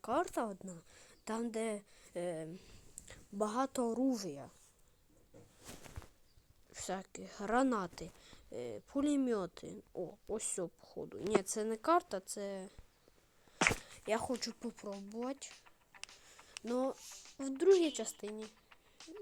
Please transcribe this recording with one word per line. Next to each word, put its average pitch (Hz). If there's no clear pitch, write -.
карта 294
одна. 185
Там, 226
де, 220
е, 170
багато 233
оружия. 220
Всякі 190
гранати, 208
е, 117
пулемети. 247
О, 180
ось 214
все, 175
походу. -
Ні, 196
це 214
не 220
карта, 320
це 196
я 214
хочу 233
попробувати. 220
Но 254
в 269
другій 339
частині. 214